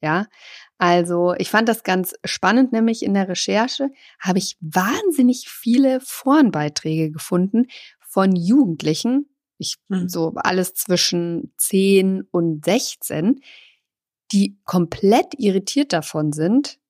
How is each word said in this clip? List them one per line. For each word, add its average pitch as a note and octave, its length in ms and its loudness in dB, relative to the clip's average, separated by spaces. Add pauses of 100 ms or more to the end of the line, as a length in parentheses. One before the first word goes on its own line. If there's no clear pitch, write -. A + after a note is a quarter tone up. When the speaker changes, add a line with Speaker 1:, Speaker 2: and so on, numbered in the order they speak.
Speaker 1:
Ja, E3 240 -2 (520)
also F3 580 2
ich - 140 -6
fand A3 180 2
das A3 140 0
ganz F#3 320 -2 (100)
spannend, B3 480 2
nämlich A3+ 300 0
in G3+ 100 -2
der G3 160 0
Recherche G#3+ 640 -2 (280)
habe F#3 200 0
ich - 220 -6
wahnsinnig B3 880 0
viele C4 500 0
Forenbeiträge D#3+ 1080 0
gefunden F#3 560 0 (340)
von F#3+ 340 0
Jugendlichen, F#3+ 920 0 (300)
ich, - 180 -10 (120)
Speaker 2:
Mhm. F#3 200 -4
Speaker 1:
so E3 280 -2
alles F3+ 360 -2
zwischen E3+ 840 -2
zehn F#3+ 720 2
und E3 340 0
sechzehn, F#3+ 760 -2 (920)
die G3+ 320 0
komplett G3 720 0
irritiert G3+ 560 -2
davon D3+ 400 -2
sind F#3 460 0 (120)